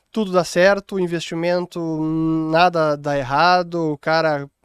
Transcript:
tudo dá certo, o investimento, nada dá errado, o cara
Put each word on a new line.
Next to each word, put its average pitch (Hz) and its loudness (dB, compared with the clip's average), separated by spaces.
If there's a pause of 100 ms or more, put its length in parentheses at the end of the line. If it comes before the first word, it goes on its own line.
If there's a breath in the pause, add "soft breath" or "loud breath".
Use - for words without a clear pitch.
(120)
tudo 208 -4
dá 180 4
certo, 196 2
o 196 -2
investimento, 175 -2 (720)
nada 165 2
dá 143 -4
errado, 165 0
o 143 -8
cara 156 -2 (160)